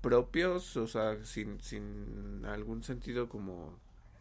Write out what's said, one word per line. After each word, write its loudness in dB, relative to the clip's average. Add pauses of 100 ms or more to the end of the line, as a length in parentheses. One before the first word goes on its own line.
propios, 4
o 2
sea, 2
sin, -6
sin -6
algún -4
sentido -2
como -8 (420)